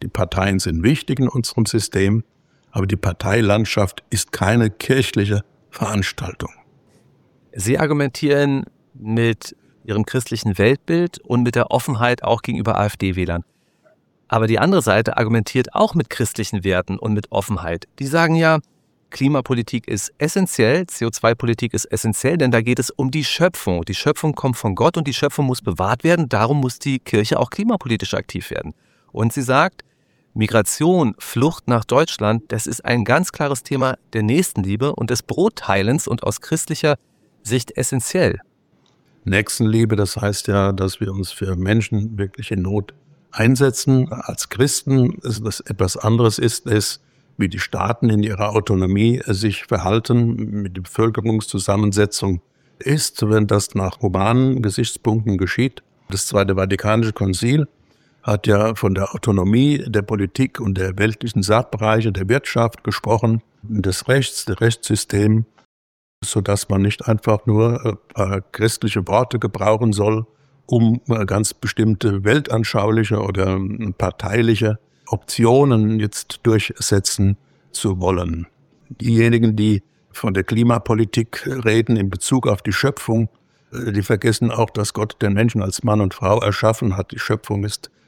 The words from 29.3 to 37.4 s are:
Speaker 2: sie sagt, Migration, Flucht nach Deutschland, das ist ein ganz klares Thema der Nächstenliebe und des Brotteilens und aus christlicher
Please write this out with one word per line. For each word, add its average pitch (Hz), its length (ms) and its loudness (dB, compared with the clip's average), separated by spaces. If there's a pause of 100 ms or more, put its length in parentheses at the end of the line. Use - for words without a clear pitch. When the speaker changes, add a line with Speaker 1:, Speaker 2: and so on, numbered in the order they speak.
Speaker 2:
sie 143 80 -4
sagt, 135 400 0 (500)
Migration, 113 880 2
Flucht - 500 -2
nach 117 160 0
Deutschland, 117 640 0
das 110 180 -4
ist - 200 -8
ein 120 180 2
ganz 147 280 2
klares 143 300 -4
Thema 131 360 -2 (160)
der 110 80 0
Nächstenliebe 113 760 0
und 113 140 -4
des 120 120 -2
Brotteilens 131 840 0
und 120 140 -4
aus - 180 -4
christlicher 156 540 -2 (480)